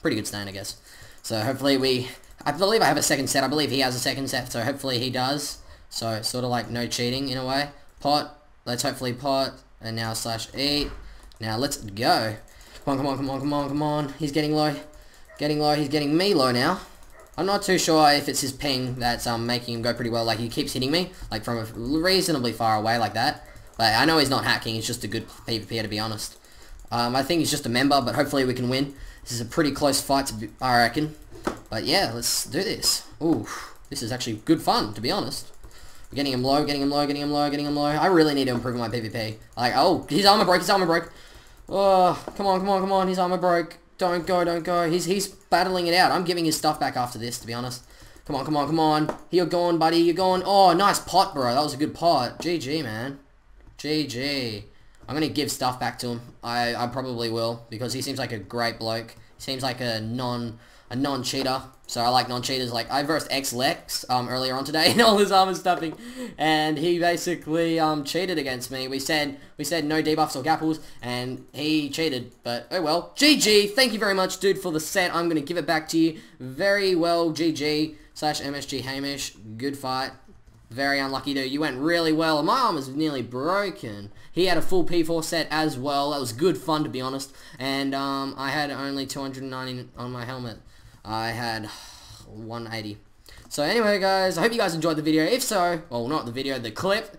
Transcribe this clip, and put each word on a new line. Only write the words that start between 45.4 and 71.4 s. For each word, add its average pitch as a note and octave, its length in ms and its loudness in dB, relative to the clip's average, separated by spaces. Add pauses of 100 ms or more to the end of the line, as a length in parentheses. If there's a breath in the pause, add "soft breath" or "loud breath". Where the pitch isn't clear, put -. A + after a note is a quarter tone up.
it E3+ 60 2
out. F3 180 6
I'm E3+ 120 2
giving F3 220 -2
his D3+ 120 2
stuff D3+ 220 0
back C3+ 180 -2
after B2 200 -2
this, A#2+ 220 -8
to - 80 -14
be A#2 60 -6
honest. B2 300 -8 (420 loud breath)
Come D3+ 100 -6
on, C3+ 100 -4
come D3+ 100 0
on, C#3+ 120 2
come D#3+ 120 2
on. D#3 360 4 (160)
You're F3 140 4
gone, F3 320 2
buddy, E3 200 4
you're E3+ 160 6
gone. F#3 320 2
Oh, F#3+ 280 10
nice F#3+ 260 4
pot, - 340 4
bro. B2+ 200 2
That C#3 100 4
was C#3+ 100 -2
a B2+ 40 -8
good C#3 160 -2
pot. C#3+ 460 2
G E3+ 180 -2
G, D3 260 -4
man. B2+ 360 -6 (580)
G D3+ 280 0
G. A#2+ 600 -4 (420 soft breath)
I'm C3 80 -6
gonna D#3 120 0
give C3+ 240 -2
stuff B2+ 280 -2
back A#2+ 200 -4
to B2+ 80 -4
him. A#2+ 140 -4 (220)
I, A#2+ 320 0
I A#2+ 120 -2
probably A#2+ 420 -4
will, A#2 400 -2
because A#2 240 -6
he C3 80 -4
seems C3 180 -6
like A#2+ 120 -4
a A2+ 80 -6
great A#2 400 -4
bloke. A2+ 360 -4 (220 soft breath)
Seems C3 260 -6
like B2+ 180 -2
a A#2 180 -2
non- A#2+ 600 -4 (340 loud breath)
a - 20 -8
non-cheater. C3 640 -2 (260)
So - 140 -4
I A#2+ 80 2
like B2 200 4
non-cheaters. B2 420 -2
Like, A#2 180 -4
I C3+ 140 0
versed C#3+ 260 0
X C3+ 220 -2
Lex, B2+ 580 -2
um, B2 200 0
earlier C3 240 -2
on C3 100 -4
today D#3 280 2
<laughs> - 20 0
in F#3+ 80 6
all A3+ 160 8
his G3+ 140 4
armor F#3+ 240 6
stuffing, E3 420 -2 (400 loud breath)
and D#3 400 2
he E3+ 220 2
basically, E3 800 0
um, D#3 240 2
cheated F3 340 -2
against C3 340 -4
me. C3 160 -6
We C3+ 120 -4
said, D3 400 -2 (180 loud breath)
we D3+ 80 -6
said E3 200 -2
no D#3 160 0
debuffs D#3 340 2
or C3+ 80 -6
gapples, D#3 360 0 (220 loud breath)
and B2 500 -6